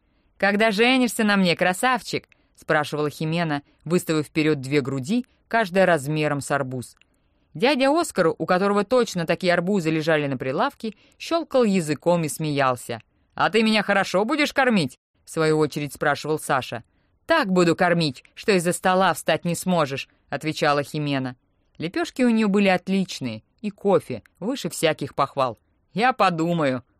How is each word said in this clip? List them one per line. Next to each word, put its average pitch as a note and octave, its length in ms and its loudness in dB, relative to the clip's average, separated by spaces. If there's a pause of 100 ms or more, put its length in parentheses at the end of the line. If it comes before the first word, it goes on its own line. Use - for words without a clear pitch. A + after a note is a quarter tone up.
(380)
"Когда G#3 340 2
женишься A#3+ 520 2
на G#3 140 2
мне, F3 180 2
красавчик?" — F#3 720 -2 (280)
спрашивала D3+ 540 -2
Химена, D#3 520 -4 (240)
выставив D#3+ 400 -2
вперед D3+ 340 0
две C#3 220 0
груди, C#3 440 -4 (220)
каждая F#3+ 380 2
размером D3+ 560 0
с - 100 -10
арбуз. C3 440 -4 (600)
Дядя C4 340 2
Оскар, C#4+ 380 0 (100)
у D#3+ 80 -4
которого G3+ 380 2
точно A3 420 0
такие F3 260 0
арбузы F3 380 0
лежали D#3 380 0
на C3+ 100 -4
прилавке, G3 560 -4 (240)
щелкал D4+ 460 0
языком E3+ 600 2
и D3 60 -4
смеялся. C3+ 720 -2 (320)
"А D3+ 160 0
ты A3 140 2
меня A3 180 2
хорошо G3 420 0
будешь C#4 300 0
кормить?" — A3 440 2 (280)
в - 60 -20
свою D#3 260 2
очередь D3+ 360 -2
спрашивал D3 440 -2
Саша. B2+ 460 -4 (420)
"Так D4 260 2
буду F3 240 4
кормить, E3+ 480 -2 (120)
что - 160 -2
из-за F3+ 200 2
стола F#3 440 2
встать - 300 -2
не E3+ 100 -2
сможешь", — D3+ 520 -2 (220)
отвечала D3 540 0
Химена. C3+ 520 -4 (440)
Лепешки C4 420 -6
у B3 80 4
нее A3 200 2
были G3 180 2
отличные, F3+ 720 -2 (200)
и G#3 100 -6
кофе, D#3 500 -2 (180)
выше G#3 300 -6
всяких D3+ 460 -2
похвал. C3+ 420 -2 (360)
"Я A#3+ 200 0
подумаю", — E3 720 0 (160)